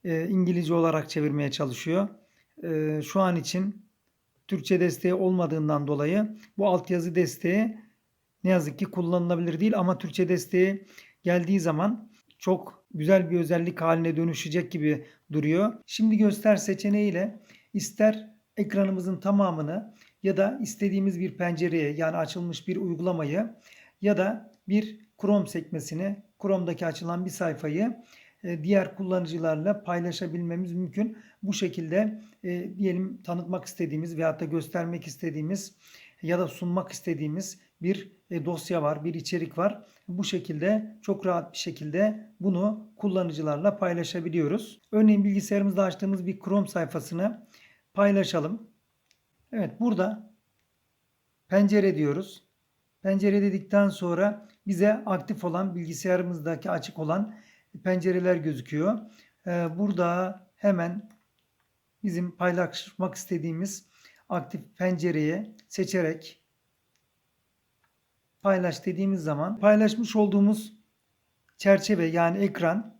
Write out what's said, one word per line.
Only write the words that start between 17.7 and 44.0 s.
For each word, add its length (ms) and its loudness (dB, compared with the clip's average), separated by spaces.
ister 560 0
ekranımızın 640 0
tamamını 720 0
ya 140 2
da 240 2
istediğimiz 580 0
bir 180 -4
pencereye, 540 0
yani 260 -2
açılmış 500 -6
bir 100 -4
uygulamayı 800 -2
ya 160 4
da 340 -2
bir 320 0
Chrome 260 2
sekmesini, 760 -6
Chrome'daki 440 -2
açılan 400 -4
bir 40 -6
sayfayı, 680 -2
e, 200 -6
diğer 320 2
kullanıcılarla 880 -2
paylaşabilmemiz 880 -4
mümkün. 440 -4
Bu 100 -2
şekilde, 680 -2
e, 340 -6
diyelim 460 -2
tanıtmak 420 -6
istediğimiz 520 -6
veyahut 220 0
da 60 -4
göstermek 640 -6
istediğimiz 680 -6
ya 180 0
da 80 0
sunmak 440 -4
istediğimiz 680 -6
bir, 300 -4
e, 140 -6
dosya 360 -2
var, 220 0
bir 100 -4
içerik 440 -6
var. 260 0
Bu 160 -4
şekilde 800 -2
çok 240 -4
rahat 280 -2
bir 40 -12
şekilde 720 -2
bunu 580 -2
kullanıcılarla 800 0
paylaşabiliyoruz. 1040 -2